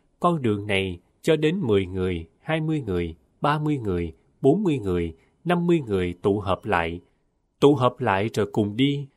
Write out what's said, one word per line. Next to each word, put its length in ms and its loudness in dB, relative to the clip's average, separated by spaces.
con 220 0
đường 260 -2
này 320 -2
cho 140 2
đến 240 0
mười 260 2
người, 420 -4
hai 220 -4
mươi 200 -2
người, 340 -4
ba 180 0
mươi 180 -2
người, 360 -4
bốn 220 4
mươi 160 0
người, 360 -2
năm 220 0
mươi 200 2
người 340 0
tụ 180 2
hợp 260 -2
lại, 360 -2
tụ 160 6
hợp 240 0
lại 340 0
rồi 180 0
cùng 240 0
đi. 420 0